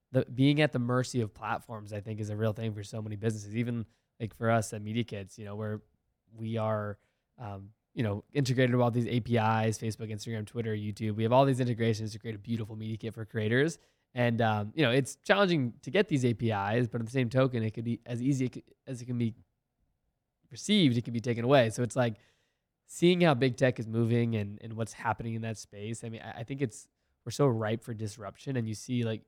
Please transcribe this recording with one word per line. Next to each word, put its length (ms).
the, 140
being 360
at 100
the 60
mercy 440
of 120
platforms, 580
I 80
think, 200
is 100
a 80
real 160
thing 220
for 80
so 180
many 140
businesses. 400
Even, 280
like, 160
for 160
us 200
at 120
Media 200
Kits, 360
you 60
know, 100
we're, 260
we 260
are, 420
um, 320
you 80
know, 280
integrated 440
with 80
all 80
these 160
A 140
P 160
Is, 420
Facebook, 320
Instagram, 340
Twitter, 300
YouTube. 400
We 80
have 80
all 140
these 140
integrations 520
to 80
create 160
a 40
beautiful 360
media 220
kit 180
for 100
creators. 540
And, 280
um, 340
you 80
know, 80
it's 320
challenging 580
to 80
get 200
these 160
A 100
P 160
Is, 360
but 140
at 60
the 40
same 180
token, 340
it 100
could 100
be 220
as 160
easy 300
as 160
it 40
can 120
be 160
received, 460
it 60
can 100
be 80
taken 220
away. 260
So 140
it's 120
like 200
seeing 340
how 120
big 240
tech 220
is 80
moving 480
and, 260
and 120
what's 200
happening 420
in 80
that 140
space. 460
I 60
mean, 120
I, 200
I 20
think 180
it's, 260
we're 60
so 160
ripe 340
for 120
disruption, 640
and 100
you 60
see, 320
like, 220